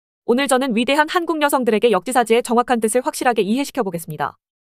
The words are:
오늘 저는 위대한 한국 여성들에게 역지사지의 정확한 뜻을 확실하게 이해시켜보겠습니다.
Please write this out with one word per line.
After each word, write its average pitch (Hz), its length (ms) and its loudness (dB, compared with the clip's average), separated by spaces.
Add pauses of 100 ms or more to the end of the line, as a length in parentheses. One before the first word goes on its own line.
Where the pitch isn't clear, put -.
(260)
오늘 254 200 2
저는 254 300 0
위대한 277 320 2
한국 330 340 -2
여성들에게 247 480 2
역지사지의 233 540 0
정확한 240 360 0
뜻을 226 240 0
확실하게 254 380 0
이해시켜보겠습니다. 185 960 -4 (300)